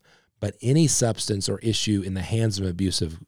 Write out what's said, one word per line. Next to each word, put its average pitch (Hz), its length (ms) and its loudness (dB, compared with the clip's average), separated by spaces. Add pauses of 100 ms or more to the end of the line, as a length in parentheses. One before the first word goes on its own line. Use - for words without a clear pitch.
(400)
but 101 220 -4
any 143 260 4
substance 110 600 0
or 98 120 -2
issue 107 460 0
in 95 80 -4
the 95 80 -4
hands 110 360 0
of 98 80 -2
an 92 60 -2
abusive 87 560 -2